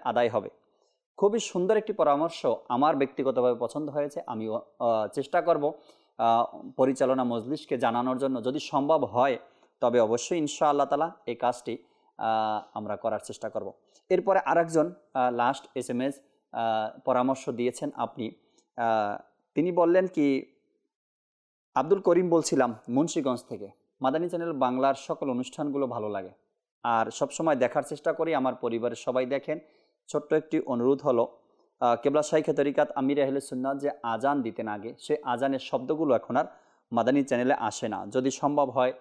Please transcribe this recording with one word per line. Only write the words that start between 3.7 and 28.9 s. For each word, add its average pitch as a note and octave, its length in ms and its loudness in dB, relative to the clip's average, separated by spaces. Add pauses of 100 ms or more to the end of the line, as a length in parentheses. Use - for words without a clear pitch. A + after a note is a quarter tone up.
হয়েছে, C#3+ 380 -4
আমিও, A2 280 -6
আহ, A#2 520 -2
চেষ্টা C#3+ 340 -2
করব D#3+ 220 2 (560)
আহ, A#2 520 0
পরিচালনা C3 520 2
মজলিসকে B2 540 -4
জানানোর B2 400 0
জন্য, B2+ 260 -2
যদি C3+ 160 -2
সম্ভব C#3+ 460 0
হয়, B2 320 2 (420)
তবে B2 200 4
অবশ্যই A#2 380 2
ইনশাআল্লাহ D3 500 2
তাআলা D3+ 240 0 (140)
এই A#2+ 100 -4
কাজটি, B2 420 -2 (400)
আহ, A2 600 -2
আমরা G#2+ 180 -6
করার G#2+ 280 -4
চেষ্টা A2 260 -10
করব। G2+ 240 -8 (360)
এরপরে F#3 300 2
আরেকজন, E3 540 2 (200)
আহ, B2+ 200 2
লাস্ট A#2+ 420 0
এসএমএস, C3 460 -4 (300)
আহ, A2+ 480 -2
পরামর্শ C3 500 0
দিয়েছেন B2 460 -2
আপনি। A#2 360 -6 (460)
আহ, A2 440 0 (340)
তিনি E3 160 0
বললেন F3 360 4
কি, C#3+ 380 0 (1300)
"আব্দুল F3 240 2
করিম F3+ 300 4
বলছিলাম D3 460 2 (140)
মুন্সিগঞ্জ C3+ 540 0
থেকে। G2+ 260 -14 (320)
মাদানী D3+ 260 -2
চ্যানেল E3+ 260 -6
বাংলার C3 400 0
সকল C#3+ 380 -6
অনুষ্ঠানগুলো C3+ 560 -4
ভালো A2+ 220 -6
লাগে, F#2+ 200 -8 (540)
আর A2+ 280 2
সবসময় D3+ 440 -2
দেখার B2+ 280 0
চেষ্টা D#3+ 300 -4
করি, D#3+ 220 -2
আমার C3 200 0
পরিবারের A#2 400 -4